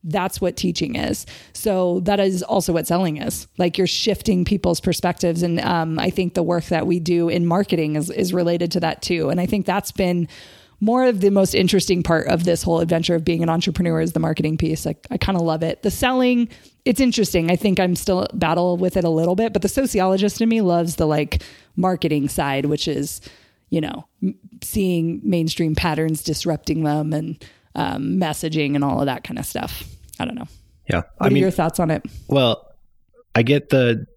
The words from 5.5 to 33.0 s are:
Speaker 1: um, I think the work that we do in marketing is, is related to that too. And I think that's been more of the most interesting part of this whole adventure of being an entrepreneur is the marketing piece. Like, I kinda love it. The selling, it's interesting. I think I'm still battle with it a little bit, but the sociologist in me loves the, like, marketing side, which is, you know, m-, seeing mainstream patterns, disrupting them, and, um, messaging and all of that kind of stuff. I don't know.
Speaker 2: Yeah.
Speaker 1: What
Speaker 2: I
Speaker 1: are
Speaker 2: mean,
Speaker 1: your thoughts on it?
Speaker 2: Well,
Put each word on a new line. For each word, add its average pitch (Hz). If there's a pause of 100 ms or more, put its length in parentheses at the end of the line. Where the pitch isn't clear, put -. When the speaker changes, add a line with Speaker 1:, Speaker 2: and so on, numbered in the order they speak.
Speaker 1:
um, 165
I -
think 180
the 180
work 170
that 165
we 175
do 170
in 170
marketing 165
is, 151
is 185
related 170
to 180
that 160
too. 165
And 175
I 180
think 196
that's 196
been 175 (500)
more 240
of 214
the 202
most 196
interesting 185
part 165
of 165
this 170
whole 170
adventure 165
of 160
being 170
an 165
entrepreneur 165
is 160
the 170
marketing 156
piece. 156
Like, -
I -
kinda 190
love 160
it. -
The 208
selling, 247 (340)
it's 254
interesting. 185
I 180
think 190
I'm 180
still 185
battle 175
with 180
it 185
a 170
little 165
bit, 214
but 185
the 190
sociologist 196
in 226
me 226
loves 170
the, 160
like, 151 (320)
marketing 160
side, 139
which 147
is, 143 (500)
you 165
know, - (160)
m-, 190 (260)
seeing 175
mainstream 165
patterns, 156
disrupting 156
them, 151
and, 156 (320)
um, -
messaging 156
and 143
all 139
of 143
that 131
kind -
of 143
stuff. - (360)
I -
don't -
know. - (400)
Speaker 2:
Yeah. -
Speaker 1:
What - (140)
Speaker 2:
I -
Speaker 1:
are -
Speaker 2:
mean, 139
Speaker 1:
your 190
thoughts 165
on 160
it? 156 (260)
Speaker 2:
Well, 127 (680)